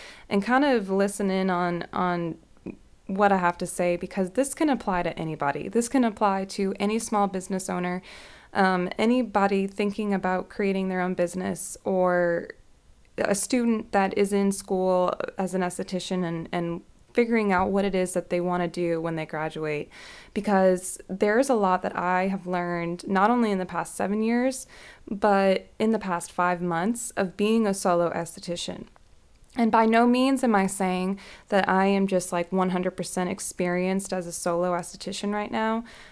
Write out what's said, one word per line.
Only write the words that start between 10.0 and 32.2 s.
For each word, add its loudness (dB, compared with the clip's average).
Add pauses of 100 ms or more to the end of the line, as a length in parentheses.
about -2
creating -2
their -2
own 0
business, -4
or 2 (680)
a 2
student 0
that 2
is 2
in 4
school 0 (220)
as -2
an 0
esthetician -4
and, -6
and -4 (320)
figuring 2
out 2
what 2
it 0
is 0
that -2
they 0
wanna 0
do -2
when -4
they -4
graduate. -6 (440)
Because 2 (120)
there's 2
a 2
lot 2
that -4
I 0
have -4
learned, -4
not 4
only 2
in 0
the -4
past -6
seven -2
years, 0 (440)
but 2 (100)
in 2
the 0
past -6
five 0
months -2
of -2
being 2
a 0
solo 2
esthetician. -8 (720)
And 4
by 6
no 6
means 4
am 4
I 4
saying -2 (300)
that 2
I 4
am 4
just, 0